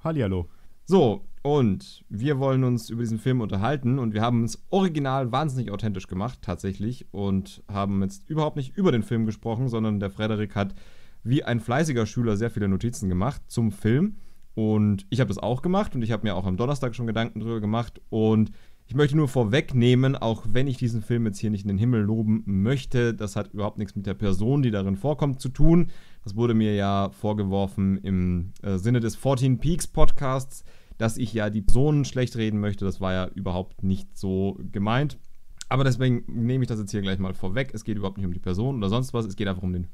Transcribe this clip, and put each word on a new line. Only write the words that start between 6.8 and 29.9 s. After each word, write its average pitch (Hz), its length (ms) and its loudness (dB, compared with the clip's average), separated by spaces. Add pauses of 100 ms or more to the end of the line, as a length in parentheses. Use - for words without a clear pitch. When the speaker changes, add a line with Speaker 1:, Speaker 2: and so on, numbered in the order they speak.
Speaker 2:
und 98 580 -4
haben 98 340 -2
jetzt - 260 -6
überhaupt 151 300 -2
nicht 131 180 -8
über 185 160 4
den 113 100 2
Film 113 220 -2
gesprochen, 113 440 -2
sondern 110 300 -2
der 98 120 -2
Frederik 107 440 -4
hat 98 200 -2 (480)
wie 127 200 2
ein 117 180 0
fleißiger 123 440 0
Schüler 113 320 0
sehr 113 140 -2
viele 101 180 -2
Notizen 98 400 -2
gemacht 95 380 -2
zum 113 260 0
Film 151 440 2 (380)
und 107 540 2
ich 110 120 0
habe 101 80 2
das 98 100 -4
auch 123 240 -2
gemacht 185 320 0
und 123 80 -2
ich 113 100 -2
habe 101 120 -2
mir 104 100 0
auch 92 100 -2
am 185 140 0
Donnerstag 127 360 -2
schon 117 120 -6
Gedanken 113 340 -4
drüber 113 220 -4
gemacht 110 480 -4
und 110 400 4 (340)
ich - 120 -8
möchte 147 200 4
nur 151 120 4
vorwegnehmen, 127 880 4
auch 113 340 -2
wenn 127 160 4
ich 127 100 -2
diesen 117 260 -2
Film 120 220 0
jetzt 98 140 -4
hier 110 120 -2
nicht 101 120 -2
in 104 60 -4
den 98 100 0
Himmel 117 240 2
loben 110 420 0
möchte, 117 680 0
das 101 220 -8
hat 104 180 -6
überhaupt 104 240 -6
nichts 104 160 -8
mit 101 120 -8
der 98 60 -4
Person, 104 480 2
die 123 120 2
darin 98 240 -2
vorkommt, 139 440 -2
zu 131 80 -8
tun. 160 380 8 (380)
Das 98 100 -10
wurde 117 180 2
mir 110 220 4
ja 98 360 0
vorgeworfen 98 880 -2
im, 90 600 0
äh, 98 160 -2
Sinne 117 240 2
des 113 140 -2
Fourteen 131 460 0
Peaks 156 260 0
Podcasts, - 760 8 (340)